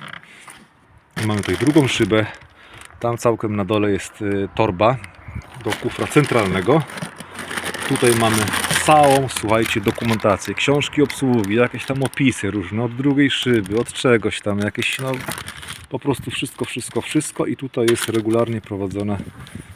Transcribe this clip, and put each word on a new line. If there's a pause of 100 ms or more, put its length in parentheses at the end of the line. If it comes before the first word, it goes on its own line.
(1200)
I
mamy
tutaj
drugą
szybę. (760)
Tam
całkiem
na
dole
jest,
y,
torba (680)
do
kufra
centralnego. (1080)
Tutaj
mamy (480)
całą,
słuchajcie,
dokumentację,
książki
obsługi,
jakieś
tam
opisy
różne,
od
drugiej
szyby,
od
czegoś
tam,
jakieś,
no, (800)
po
prostu
wszystko,
wszystko,
wszystko.
I
tutaj
jest
regularnie
prowadzone, (580)